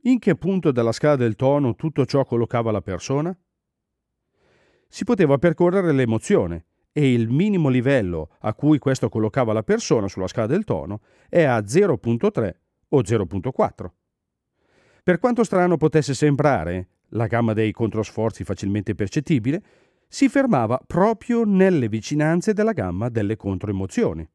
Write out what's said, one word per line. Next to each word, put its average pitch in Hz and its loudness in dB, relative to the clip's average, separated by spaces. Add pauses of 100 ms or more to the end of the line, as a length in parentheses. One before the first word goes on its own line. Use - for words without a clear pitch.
in 254 2
che 185 2
punto 180 0
della 117 2
scala 147 2
del 120 0
tono 135 0
tutto 143 -2
ciò 139 0
collocava 117 -2
la 101 -2
persona? 139 -6 (1500)
Si - -10
poteva 185 2
percorrere 175 2
l'emozione 117 0 (260)
e 139 2
il 113 0
minimo 170 2
livello 113 0 (100)
a 107 -4
cui 151 2
questo 127 -2
collocava 110 -2
la 110 0
persona 156 0
sulla 92 -6
scala 110 -4
del 180 -2
tono 95 -6 (280)
è 170 2
a 117 0
zero 160 2
punto 120 -2
tre 107 -6 (280)
o 135 2
zero 101 0
punto 98 -6
quattro. - -6 (1080)
Per 175 2
quanto 240 2
strano 180 2
potesse 147 0
sembrare, 120 0 (200)
la 110 -2
gamma 113 0
dei 107 0
controsforzi 107 -4
facilmente 98 -4
percettibile 135 -2 (440)
si - 0
fermava 147 0
proprio 226 0
nelle 190 4
vicinanze 151 0
della 214 0
gamma 104 -4
delle 110 -2
controemozioni. 98 -4